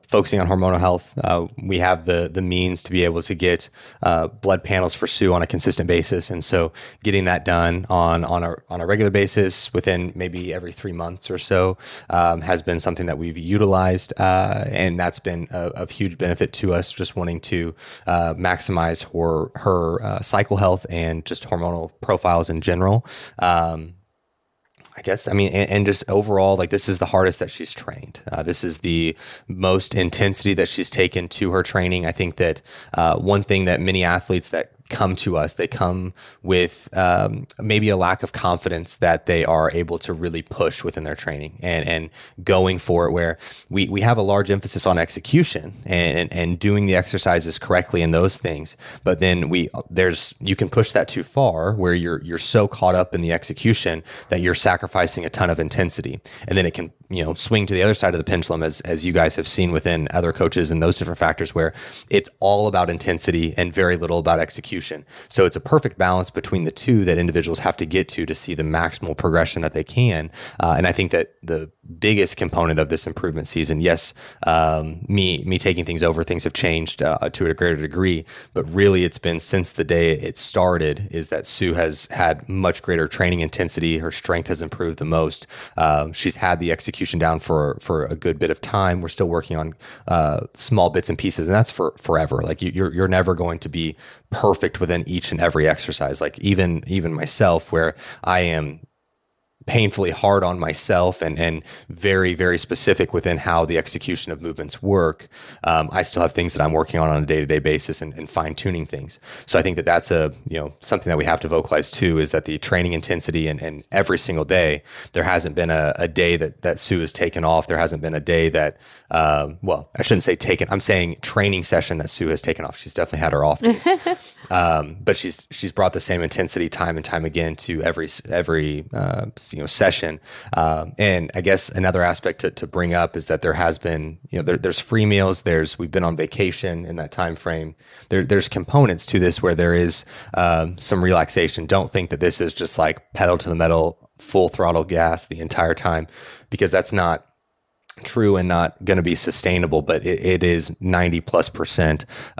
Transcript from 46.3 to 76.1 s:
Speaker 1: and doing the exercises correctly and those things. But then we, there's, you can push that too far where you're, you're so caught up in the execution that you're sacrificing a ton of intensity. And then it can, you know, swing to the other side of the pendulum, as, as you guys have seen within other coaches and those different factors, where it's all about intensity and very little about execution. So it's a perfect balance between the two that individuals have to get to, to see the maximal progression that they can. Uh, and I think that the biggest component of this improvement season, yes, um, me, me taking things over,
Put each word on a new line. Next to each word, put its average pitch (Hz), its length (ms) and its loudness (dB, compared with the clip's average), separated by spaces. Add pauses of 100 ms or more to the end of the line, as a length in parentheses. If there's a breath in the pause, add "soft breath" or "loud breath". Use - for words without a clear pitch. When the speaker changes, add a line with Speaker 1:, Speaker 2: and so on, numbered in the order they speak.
Speaker 1:
and 87 260 -2
doing 101 280 2
the 95 100 4
exercises 87 600 0
correctly 90 440 0
and 82 120 2
those 90 220 4
things. 78 400 -8 (280 loud breath)
But 87 160 2
then 90 280 2
we, 87 200 0 (220)
there's, 90 500 0
you 98 160 -2
can 98 120 -2
push - 240 2
that - 160 2
too - 140 -6
far 95 520 0
where 90 200 2
you're, 85 280 -2
you're 82 160 -6
so 104 300 2
caught 92 260 2
up 90 200 2
in 85 60 -2
the 82 120 0
execution 82 720 0 (260 loud breath)
that 90 120 0
you're 90 140 2
sacrificing 90 720 0
a 78 60 -6
ton 90 200 0
of 80 100 0
intensity. 82 600 -4 (260 loud breath)
And 92 100 -2
then 92 100 4
it 82 80 -2
can, 82 180 -10 (180)
you 90 140 -4
know, 80 100 -4
swing 104 320 0
to 101 80 -2
the 92 80 2
other 107 120 6
side 90 200 2
of 85 40 -2
the 78 60 -4
pendulum, 82 380 -2
as, 78 200 -2
as 82 220 -4
you 87 80 0
guys 80 240 4
have 80 120 -4
seen 87 240 0
within 80 380 0
other 85 220 0
coaches 82 380 0
and 80 120 0
those 85 160 4
different 85 200 -6
factors, 80 360 0
where 80 180 0 (380 loud breath)
it's 101 180 2 (120)
all 104 260 2
about 90 240 2
intensity 82 640 -2
and 87 160 -2
very 90 240 2
little 85 220 -2
about 82 200 2
execution. - 680 -8 (220 loud breath)
So 95 180 4
it's 85 100 -2
a 87 40 -6
perfect - 380 0
balance 92 320 2
between 87 340 -4
the 80 60 -2
two 113 360 2
that 85 100 4
individuals 85 440 0
have - 180 0
to 87 80 -4
get 90 240 -2
to, 82 160 -6
to 76 80 -6
see - 200 -6
the 78 80 -4
maximal 80 540 -2
progression 85 460 0
that 78 100 -2
they 78 120 -2
can. 90 460 0 (300 loud breath)
Uh, 82 160 2
and 87 100 4
I 87 60 4
think 90 200 -2
that 85 300 0
the 80 280 -6 (280)
biggest 104 380 2
component 82 420 0
of 76 120 2
this - 160 -2
improvement 78 420 -4
season, 80 320 0
yes, 82 320 2 (340 loud breath)
um, 80 640 0
me, 92 360 2
me 92 140 0
taking 87 280 0
things 85 160 -4
over, 82 200 2